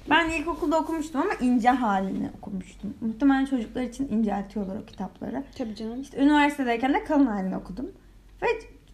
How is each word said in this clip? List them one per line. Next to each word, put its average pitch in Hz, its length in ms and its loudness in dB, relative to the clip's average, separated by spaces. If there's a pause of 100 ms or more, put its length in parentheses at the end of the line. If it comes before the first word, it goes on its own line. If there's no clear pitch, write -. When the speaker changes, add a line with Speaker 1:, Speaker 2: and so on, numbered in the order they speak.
(100)
Speaker 1:
Ben 330 200 6
ilkokulda 320 500 0
okumuştum 311 400 -4
ama 381 200 0
ince 247 280 4
halini 196 680 0
okumuştum. - 600 -10
Muhtemelen 269 440 2
çocuklar 254 380 -2
için 254 260 -6
inceltiyorlar 202 720 -2
o - 40 -16
kitapları. 233 560 -8 (160)
Speaker 2:
Tabii 220 160 -6
canım. 226 260 -8
Speaker 1:
İşte - 220 -12
üniversitedeyken 285 720 4
de 427 100 0
kalın 285 220 4
halini 190 300 -2
okudum. 190 300 -8 (560)
Ve - 40 0 (480)